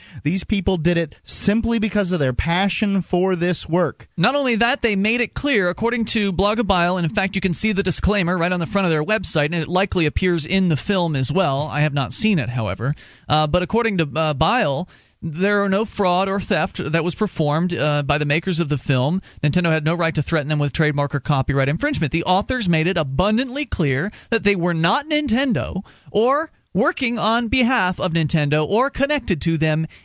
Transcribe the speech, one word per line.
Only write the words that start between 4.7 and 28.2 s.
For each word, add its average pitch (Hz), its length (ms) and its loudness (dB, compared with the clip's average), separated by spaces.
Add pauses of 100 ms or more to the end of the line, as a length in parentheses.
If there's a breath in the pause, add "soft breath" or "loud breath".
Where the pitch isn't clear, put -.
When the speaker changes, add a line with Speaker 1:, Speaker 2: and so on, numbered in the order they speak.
Speaker 2:
they 214 140 0
made 214 260 0
it 226 140 -4
clear, 233 340 0
according 226 360 -2
to 208 260 0
Blog 202 300 2
of 202 80 0
Bile, 180 280 2
and 175 80 0
in 160 80 -2
fact 196 220 -2
you 185 60 -2
can 185 120 0
see 220 200 -2
the 190 100 0
disclaimer 185 560 0
right 175 140 0
on 180 80 0
the 165 60 -2
front 196 180 0
of 170 80 2
their 151 100 2
website, 175 440 0
and 170 100 -4
it 160 100 -2
likely 180 400 2
appears 170 400 0
in 190 220 2
the 156 80 4
film 170 400 0
as 131 160 -2
well. 147 300 2
I 147 180 -4
have 151 140 0
not 139 180 -2
seen 208 260 0
it, 120 100 -2
however. 117 460 -2 (340 loud breath)
Uh, 156 200 2
but 180 160 0
according 220 340 0
to, 156 160 0
uh, 156 200 0
Bile, 160 540 0 (320 soft breath)
there 196 440 0
are 196 40 0
no 196 160 0
fraud 190 440 0
or 196 100 -2
theft 175 540 -2
that 165 100 2
was 170 140 -2
performed, 170 580 0
uh, 147 300 0
by 147 140 0
the 151 60 -2
makers 160 360 0
of 156 80 -2
the 143 100 0
film. 139 420 0 (220 loud breath)
Nintendo 170 260 2
had 156 160 0
no 165 120 0
right 165 180 -2
to 151 80 0
threaten 151 240 -2
them 151 140 0
with 143 120 0
trademark 147 400 0
or 143 60 -2
copyright 135 500 0
infringement. 170 440 -2
The 165 100 0
authors 208 460 0
made 160 180 2
it 180 100 0
abundantly 214 720 0
clear 147 460 -2 (180 loud breath)
that 226 140 0
they 202 100 4
were 175 200 0
not 208 340 0
Nintendo 240 760 0 (300 loud breath)
or 269 400 0 (200)
working 247 460 0
on 226 300 0
behalf 233 500 0
of 175 140 -2
Nintendo 151 520 2